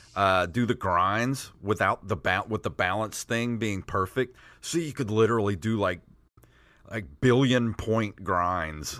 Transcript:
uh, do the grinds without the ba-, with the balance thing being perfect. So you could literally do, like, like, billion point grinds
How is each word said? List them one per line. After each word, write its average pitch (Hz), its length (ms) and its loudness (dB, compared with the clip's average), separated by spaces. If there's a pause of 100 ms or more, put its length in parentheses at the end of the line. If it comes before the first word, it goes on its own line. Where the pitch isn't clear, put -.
(160)
uh, 95 320 4
do 113 180 0
the 98 100 2
grinds 101 760 0 (100)
without 101 460 0
the 98 100 -2
ba-, 92 300 0
with 107 160 -4
the - 80 -2
balance 101 520 -4
thing 117 340 -2
being 104 260 -2
perfect. 104 520 -2 (260)
So - 180 -2
you 156 140 -4
could 117 180 -4
literally 107 440 4
do, 107 220 -2
like, 92 240 -2 (880)
like, 110 160 -8 (160)
billion 123 540 4
point 110 480 -2
grinds 87 760 -2